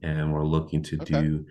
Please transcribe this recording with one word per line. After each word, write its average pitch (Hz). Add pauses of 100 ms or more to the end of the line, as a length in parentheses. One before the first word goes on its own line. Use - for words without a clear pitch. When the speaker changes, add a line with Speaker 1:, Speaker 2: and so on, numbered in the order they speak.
Speaker 1:
and 78
we're 76
looking 78
to 80
Speaker 2:
Okay. 78
Speaker 1:
do 76